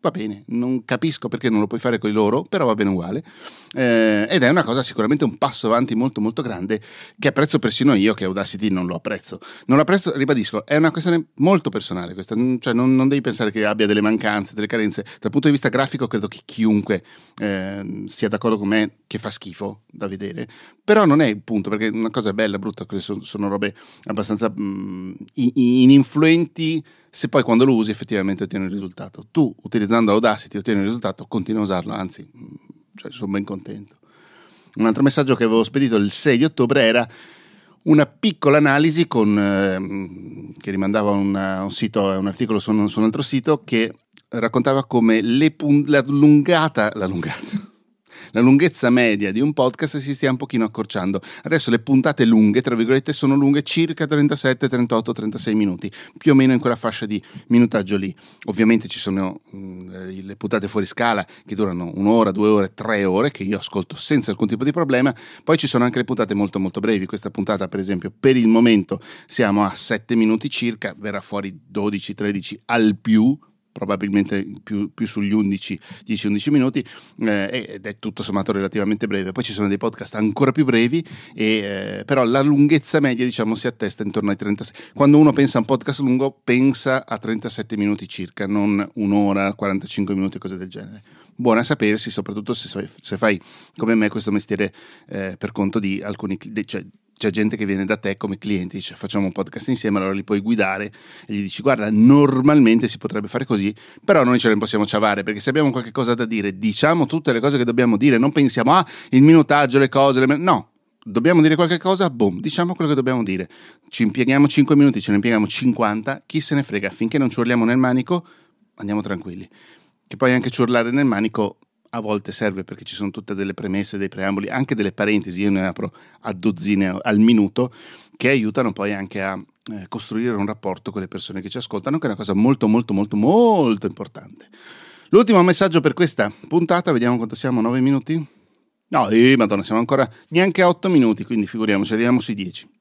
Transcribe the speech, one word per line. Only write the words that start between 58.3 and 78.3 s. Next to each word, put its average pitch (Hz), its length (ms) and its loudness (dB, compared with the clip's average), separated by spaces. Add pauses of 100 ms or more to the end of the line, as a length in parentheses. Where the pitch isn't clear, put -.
Ovviamente 110 420 2
ci - 100 -8
sono, 95 400 -4 (160)
mm, 92 400 -16
eh, 92 280 -14
le 98 140 -14
puntate 104 300 -2
fuori 98 200 -2
scala 113 380 0 (220)
che 110 80 -10
durano 90 400 -4
un'ora, 104 380 4
due 104 160 2
ore, 101 260 2
tre 107 300 -2
ore, 101 260 0
che - 140 -10
io 98 140 -2
ascolto - 360 -8
senza 123 380 -2
alcun 104 160 -2
tipo 113 160 -4
di 143 80 0
problema. 135 420 0 (300)
Poi 160 120 2
ci 143 120 -2
sono 120 160 2
anche 123 140 0
le 123 60 -2
puntate 110 300 -4
molto, 101 240 -2
molto 95 220 -4
brevi. 101 260 -2
Questa 101 240 -10
puntata, 98 380 -4
per 98 100 -8
esempio, 95 400 -6
per 131 180 6
il 117 120 4
momento 110 520 4 (260)
siamo 104 380 0
a 95 100 -4
sette 113 420 -4
minuti 110 340 2
circa, 110 480 -6
verrà 98 220 -8
fuori 98 440 -10
dodici, 101 500 -4
tredici 101 500 -6
al 110 360 2
più, 113 380 4 (360)
probabilmente 98 720 -2 (160)
più, 104 320 -6
più 113 100 -6
sugli 101 280 -4
undici, 98 440 -2 (280)
dieci, 107 240 -4
undici 104 240 -2
minuti, 135 260 2 (400)
eh, 107 520 -2
ed 98 140 -16
è 104 140 -12
tutto 104 240 -10
sommato 98 300 -4